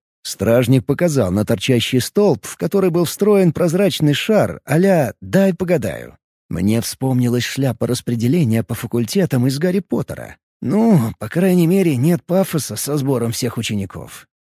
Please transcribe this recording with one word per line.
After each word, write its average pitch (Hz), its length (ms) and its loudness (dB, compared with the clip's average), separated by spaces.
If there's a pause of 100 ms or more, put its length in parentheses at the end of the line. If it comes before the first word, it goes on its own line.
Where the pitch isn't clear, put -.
(220)
Стражник 120 640 2
показал 139 460 0
на 104 120 2
торчащий 120 560 0
столб, 190 460 0
в - 100 -14
который 185 340 0
был 170 140 0
встроен 196 480 2
прозрачный 170 640 0
шар 135 500 0
а-ля 165 560 2
«дай 190 320 2
погадаю». 107 640 -4 (320)
Мне 104 320 0
вспомнилась 123 640 0
шляпа 127 420 -2
распределения 120 760 0
по 113 120 -6
факультетам 120 720 0
из 135 120 -2
«Гарри 180 220 0
Поттера». - 560 -8 (240)
Ну, 151 580 2
по 117 100 -8
крайней 180 380 2
мере, 175 300 2
нет 151 280 0
пафоса 170 520 -2
со 143 200 -4
сбором 127 360 -2
всех - 240 -6
учеников. 98 720 -8 (120)